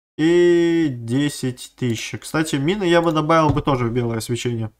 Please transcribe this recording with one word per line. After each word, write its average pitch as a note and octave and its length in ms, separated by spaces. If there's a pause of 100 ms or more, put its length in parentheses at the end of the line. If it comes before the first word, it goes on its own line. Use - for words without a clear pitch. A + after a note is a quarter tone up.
(160)
И E3+ 720
десять B2+ 880
тысяч. - 440
Кстати, D#3 360
мины F3+ 280
я E3+ 180
бы E3+ 100
добавил D#3 380
бы C#3+ 100
тоже B2 260
в A2+ 60
белое A#2 280
свечение. A#2 600